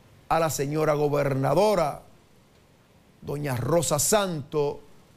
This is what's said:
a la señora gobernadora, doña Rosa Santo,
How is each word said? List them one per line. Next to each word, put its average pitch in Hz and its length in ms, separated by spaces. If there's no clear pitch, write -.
a 160 100
la 160 100
señora 151 440
gobernadora, 147 1080
doña 143 340
Rosa 156 440
Santo, 156 800